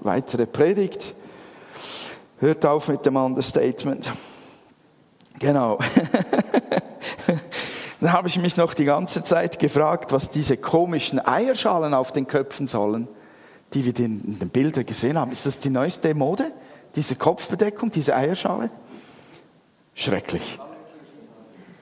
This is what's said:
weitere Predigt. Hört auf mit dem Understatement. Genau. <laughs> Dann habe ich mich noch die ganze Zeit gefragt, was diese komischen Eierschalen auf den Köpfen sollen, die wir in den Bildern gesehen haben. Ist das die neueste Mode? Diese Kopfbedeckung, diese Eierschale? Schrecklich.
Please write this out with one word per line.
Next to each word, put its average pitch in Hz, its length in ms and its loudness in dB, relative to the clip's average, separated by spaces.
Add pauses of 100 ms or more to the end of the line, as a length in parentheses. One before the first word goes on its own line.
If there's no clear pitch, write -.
weitere 117 460 0
Predigt. 185 640 0 (1300)
Hört 156 260 4
auf 147 200 2
mit 139 180 0
dem 135 120 4
Understatement. 131 960 0 (1300)
Genau. 131 400 2 (1000)
<laughs> - 1200 -6
Dann 160 120 2
habe 185 160 2
ich 175 100 -2
mich 175 180 0
noch 165 180 2
die 151 100 2
ganze 165 400 2
Zeit 170 340 2
gefragt, 151 540 2
was - 180 2
diese 139 260 0
komischen 160 600 0
Eierschalen 175 760 2
auf 131 180 0
den 135 160 -2
Köpfen 139 400 -2
sollen, 110 400 0 (640)
die 135 100 0
wir 123 140 0
in 107 400 -2
den 95 120 -4
Bildern 135 360 0
gesehen 139 320 0
haben. 156 140 -2
Ist - 140 -2
das 139 120 -2
die 143 100 -4
neueste 151 460 0
Mode? 175 380 0 (420)
Diese 151 220 -2
Kopfbedeckung, 208 760 0
diese 156 240 2
Eierschale? 185 560 0 (1200)
Schrecklich. - 640 -4 (1200)